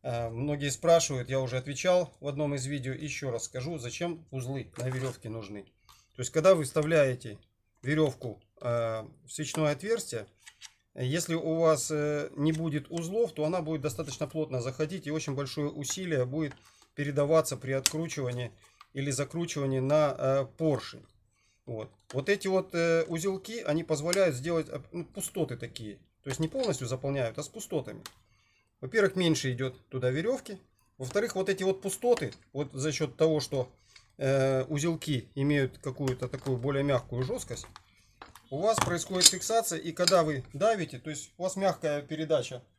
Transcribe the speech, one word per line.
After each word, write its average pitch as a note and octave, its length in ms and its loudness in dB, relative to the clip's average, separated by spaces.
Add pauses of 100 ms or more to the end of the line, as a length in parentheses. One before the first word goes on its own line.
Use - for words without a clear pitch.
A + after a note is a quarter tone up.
Э, A#2 260 -4
многие C#3+ 400 -2
спрашивают, C#3+ 600 4
я C3 100 2
уже B2+ 180 -2
отвечал D#3+ 600 2
в C#3+ 80 -6
одном C#3+ 280 -2
из C3 100 -4
видео, C3+ 280 -4
еще C3+ 380 -6
раз A2+ 120 -4
скажу, C3+ 340 -6
зачем D#3+ 540 -6
узлы C3 460 -6
на B2+ 120 -2
веревке C3 400 -4
нужны. G#2 340 -8 (520)
То B2+ 60 -8
есть, - 100 -4
когда F3 240 8
вы D#3 80 0
вставляете C3+ 760 2 (460)
веревку, C3+ 580 0 (200)
э, A#2 420 -2 (220)
в - 60 -20
свечное D3+ 420 0
отверстие, D#3 520 -4 (680)
если D#3+ 400 0
у D#3+ 200 0
вас, D#3+ 360 4
э, D3 440 0
не D3 160 2
будет D#3 380 -2
узлов, F3 440 -2
то D3+ 120 -2
она F3 160 0
будет D#3 200 -4
достаточно C#3+ 460 -4
плотно D3 340 -2
заходить, D3+ 460 -4
и D3 40 -2
очень D3+ 240 -2
большое C#3+ 340 -2
усилие D3+ 560 -2
будет C#3+ 280 -2 (420)
передаваться C#3+ 600 4
при C3 160 -6
откручивании C3+ 800 -2 (420)
или C#3 180 -2
закручивании C#3 680 0
на, C#3+ 380 4
э, C3+ 280 4 (120)
поршень. - 480 0 (600)
Вот. A2 260 -8 (200)
Вот C3+ 160 -2
эти G3 200 0
вот, F#3 260 2
э, E3 340 4
узелки, F#3+ 540 -4
они D#3+ 220 0
позволяют E3 520 2
сделать, D#3+ 340 -2
э, C3+ 120 -8 (100)
ну, E3 140 -8
пустоты E3 520 -4
такие. G#2+ 420 -12 (240)
То C#3 60 -10
есть C3 100 -6
не D#3+ 80 0
полностью F#3 400 -2
заполняют, B2+ 500 -2
а C3+ 60 -6
с - 40 -8
пустотами. C3+ 560 -8 (800)
Во-первых, F#3+ 340 2
меньше D#3+ 380 2
идет B2+ 360 -6
туда B2+ 200 0
веревки. G3 480 -2 (400)
Во-вторых, F#3 380 -2
вот F#3+ 140 0
эти F#3+ 140 0
вот F#3+ 180 0
пустоты, G3 520 0 (180)
вот C#3 220 -6
за C#3+ 180 -2
счет C#3 240 -4
того, D#3+ 240 4
что, C3 320 -2 (460)
э, C3+ 460 2
узелки D3+ 720 -2
имеют C#3 420 2
какую-то B2+ 500 -2
такую B2+ 300 -2
более C#3 260 0
мягкую B2+ 400 0
жесткость, E3+ 440 -6 (840)
у C#3 100 -4
вас G#3+ 180 4
происходит F3 520 4
фиксация, F#3+ 500 0
и E3 120 -6
когда F3 320 4
вы D3 200 -2 (100)
давите, F3 460 -2
то D#3 120 -10
есть - 260 -12
у E3+ 60 -8
вас F#3 120 -4
мягкая E3 460 0
передача D3 600 -2 (160)